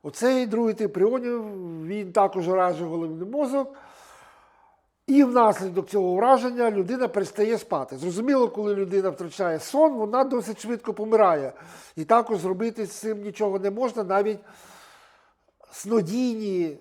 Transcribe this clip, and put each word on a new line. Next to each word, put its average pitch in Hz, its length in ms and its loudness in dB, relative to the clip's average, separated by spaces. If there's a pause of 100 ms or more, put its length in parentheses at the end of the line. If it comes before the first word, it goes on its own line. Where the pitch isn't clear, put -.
Оцей 247 440 0
другий 220 280 0
тип 214 180 -4
пріонів, 240 500 0 (440)
він 196 260 -8
також 190 360 2
уражує 180 420 0
головний 165 380 -6
мозок. 277 460 -2 (1300)
І 277 160 8
внаслідок 208 640 2
цього 190 200 2
ураження 240 600 4
людина 214 380 -2
перестає 214 500 -2
спати. 135 400 -6
Зрозуміло, 226 500 0
коли 208 260 -4
людина 190 360 0
втрачає 170 480 -4
сон, 285 360 2
вона 226 300 0
досить 226 360 -4
швидко 220 340 -6
помирає. 196 580 4 (440)
І 160 80 -8
також 226 340 2
зробити 196 480 -4
з - 40 -14
цим 214 320 -8
нічого 202 360 -2
не 196 120 0
можна, 233 340 -4
навіть 202 340 0 (1300)
снодійні 202 1120 -2